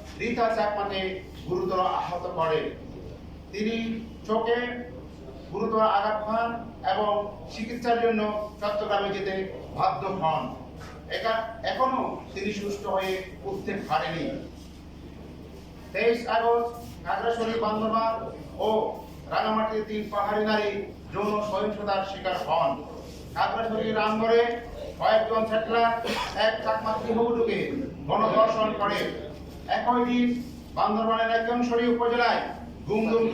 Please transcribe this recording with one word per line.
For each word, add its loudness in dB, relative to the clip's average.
রীতা 2
চাকমাকে 0
গুরুতর 2
আহত 0
করে। 2
তিনি 0
চোখে 2
গুরুতর 2
আঘাত 4
পান 0
এবং 0
চিকিৎসার 0
জন্য 2
চট্টগ্রামে 0
যেতে -2
বাধ্য 2
হন। 0
একা-, 0
এখনো 0
তিনি -2
সুস্থ -4
হয়ে 0
উঠতে -4
পারেনি। 0
তেইশ 4
আগস্ট 4
খাগড়াছড়ি, 0
বান্দরবান 2
ও 2
রাঙামাটিতে 2
তিন -4
পাহাড়ি 0
নারী 2
যৌন 0
সহিংসতার 0
শিকার -2
হন। 4
খাগড়াছড়ির 0
রামগড়ে 4
কয়েকজন 4
সেটলার 4
এক 4
চাকমা 0
গৃহবধূকে 2
গণধর্ষণ 4
করে। 2
একই 4
দিন 2
বান্দরবানের 2
একজনশড়ি 4
উপজেলায় 4
গুমদুম 4